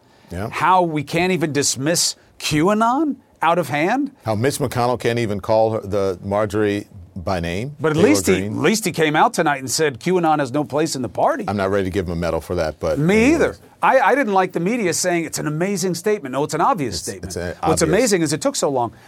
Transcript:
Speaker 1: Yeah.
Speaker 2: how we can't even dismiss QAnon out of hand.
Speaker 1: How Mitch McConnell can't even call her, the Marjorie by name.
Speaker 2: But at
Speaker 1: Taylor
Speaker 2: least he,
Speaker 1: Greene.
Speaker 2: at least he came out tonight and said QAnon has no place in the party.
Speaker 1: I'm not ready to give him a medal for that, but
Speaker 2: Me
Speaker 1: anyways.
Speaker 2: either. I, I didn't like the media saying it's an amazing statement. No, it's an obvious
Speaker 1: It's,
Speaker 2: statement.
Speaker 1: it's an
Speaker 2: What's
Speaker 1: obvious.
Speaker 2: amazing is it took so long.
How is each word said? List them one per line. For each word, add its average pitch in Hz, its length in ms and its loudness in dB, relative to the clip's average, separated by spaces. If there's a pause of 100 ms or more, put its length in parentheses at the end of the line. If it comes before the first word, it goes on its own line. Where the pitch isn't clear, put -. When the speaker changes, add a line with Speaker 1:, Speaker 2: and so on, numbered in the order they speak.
(320)
Speaker 1:
Yeah. 95 180 -6
Speaker 2:
how 180 320 2
we 156 220 -2
can't 180 280 -2
even 160 220 -2
dismiss 143 600 0 (240)
QAnon 220 760 0 (240)
out 170 180 2
of 139 100 -2
hand. 190 420 0 (140)
Speaker 1:
How 110 80 0
Mitch 123 240 0
McConnell 123 420 0
can't 117 200 0
even 104 200 -2
call 110 340 2
her, 110 80 -2
the 98 420 -2
Marjorie 104 640 0 (280)
by 92 240 -4
name. 98 400 -4
Speaker 2:
But 156 120 0
at 151 60 0
Speaker 1:
Taylor 185 100 4
Speaker 2:
least 277 200 4
he, 185 120 2
Speaker 1:
Greene. 107 140 -6
Speaker 2:
at 113 100 -6
least 214 220 0
he 175 60 -2
came 156 240 0
out 220 200 4
tonight 151 240 0
and 131 100 -8
said 143 300 -2
QAnon 165 400 2
has 135 120 -2
no 147 120 0
place 143 320 -2
in 131 80 -4
the 110 60 -4
party. 214 380 0
Speaker 1:
I'm 101 100 -2
not 98 120 2
ready 98 140 2
to 92 80 -4
give 92 160 -2
him 87 60 -2
a - 20 -2
medal 80 260 0
for 92 140 -6
that, 78 240 -2
but 80 180 0
Speaker 2:
Me 196 280 4
Speaker 1:
anyways. 311 100 4
Speaker 2:
either. 165 220 0 (260)
I, 247 160 6
I 208 160 4
didn't 226 180 2
like 185 200 2
the 180 60 -2
media 190 360 0
saying 170 300 0
it's - 120 -8
an 151 80 -4
amazing 180 480 -2
statement. 170 400 -2
No, 139 100 0
it's 156 120 -4
an 151 60 -2
obvious 156 340 0
Speaker 1:
It's, - 80 -8
Speaker 2:
statement. 95 220 -8
Speaker 1:
it's 90 100 -8
an 87 120 -4 (220)
Speaker 2:
What's 165 140 2
Speaker 1:
obvious. 160 160 2
Speaker 2:
amazing 202 240 2
is 156 100 0
it - 80 -4
took 277 140 -2
so 165 160 0
long. 120 200 -2 (160)